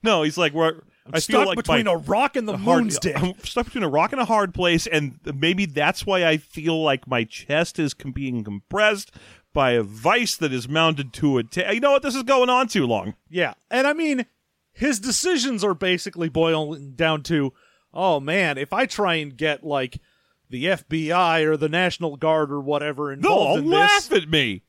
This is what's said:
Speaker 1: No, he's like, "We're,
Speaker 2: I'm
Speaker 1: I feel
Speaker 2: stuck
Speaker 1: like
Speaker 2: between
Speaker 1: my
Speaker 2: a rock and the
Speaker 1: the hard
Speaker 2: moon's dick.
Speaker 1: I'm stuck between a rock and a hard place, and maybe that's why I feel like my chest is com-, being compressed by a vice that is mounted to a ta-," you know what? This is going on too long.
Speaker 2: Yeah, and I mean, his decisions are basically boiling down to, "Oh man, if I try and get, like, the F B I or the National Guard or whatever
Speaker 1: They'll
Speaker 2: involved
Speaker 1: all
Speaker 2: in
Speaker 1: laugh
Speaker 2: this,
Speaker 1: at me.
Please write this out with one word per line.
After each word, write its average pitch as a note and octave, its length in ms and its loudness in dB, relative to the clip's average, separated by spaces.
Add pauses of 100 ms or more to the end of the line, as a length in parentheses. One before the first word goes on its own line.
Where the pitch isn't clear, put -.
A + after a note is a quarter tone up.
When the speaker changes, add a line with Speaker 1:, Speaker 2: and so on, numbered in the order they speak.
Speaker 1:
No, G3 220 4
he's D3+ 120 0
like, D#3+ 160 2
"We're, D#3+ 280 0 (260)
Speaker 2:
I'm - 80 -12
Speaker 1:
I D#3+ 60 2
feel - 0 - (220)
Speaker 2:
stuck - 40 4
Speaker 1:
like A3 120 0
Speaker 2:
between E3 260 0
Speaker 1:
my G3+ 80 2
Speaker 2:
a E3+ 40 2
rock F#3+ 380 0
and A#3 140 -4
the G#3 40 -4
Speaker 1:
the F#3 60 -6
hard B3 240 4
Speaker 2:
moon's G#3+ 160 -2
dick. D#3 240 -2
Speaker 1:
I'm F#3 120 -2 (100)
stuck A#3+ 220 -4
between A#3 180 -4
a E3 40 -2
rock D#3 220 2
and C4+ 100 -4
a A#3+ 40 0
hard G#3 280 0
place, F3 360 2
and D3 320 -2 (120)
maybe E3+ 320 0
that's D3+ 400 -2
why F#3 220 0
I D#3 120 4
feel D#3+ 440 -4
like C#3 240 0
my B2+ 160 0
chest - 560 -4
is D3+ 160 -2
com-, - 160 -12
being B2+ 320 -6
compressed G3+ 680 -2 (400)
by C3+ 200 2
a A#2 120 2
vice C3+ 540 0
that D3+ 140 -2
is B2 160 -6
mounted D3 460 0
to C#3 240 2
a A#2 60 0
ta-," F3+ 260 -4
you G#3 80 0
know C#4 140 4
what? C#4 100 2
This C4 140 -4
is C4+ 80 -6
going B3+ 260 4
on B3+ 160 2
too G3 180 0
long. G#2+ 300 -2 (160)
Speaker 2:
Yeah, D#3 240 -2 (160)
and C4 160 0
I C#4+ 60 0
mean, D4+ 340 -2 (460)
his C4 260 -2
decisions B3 640 -2
are G3+ 120 2
basically F3+ 540 -2
boiling D#3 680 -2
down D#3 280 0
to, C#3+ 280 0 (400)
"Oh F3 260 2
man, D3+ 400 0
if C#3 140 -6
I A#3 140 0
try F#3+ 300 0
and D3 200 -6
get, D3 280 -2
like, C3+ 360 -4 (500)
the B2+ 180 -4
F F#3 200 -2
B D#3+ 220 -2
I E3+ 300 2
or D#3 160 2
the D3+ 140 -2
National E3+ 460 -2
Guard D#3 360 0
or C#3+ 80 -4
whatever D3 460 -4
Speaker 1:
They'll C#3 80 -8
Speaker 2:
involved E4+ 360 2
Speaker 1:
all - 80 2
Speaker 2:
in C#3+ 120 -2
Speaker 1:
laugh G4+ 380 4
Speaker 2:
this, G3 140 2
Speaker 1:
at D3+ 60 -12
me. C3 400 0